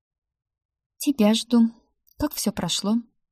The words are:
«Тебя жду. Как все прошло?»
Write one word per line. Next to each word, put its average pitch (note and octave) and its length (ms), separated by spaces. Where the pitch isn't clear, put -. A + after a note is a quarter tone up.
«Тебя A3 360
жду. A3+ 380
Как D4 160
все - 180
прошло?» G3 440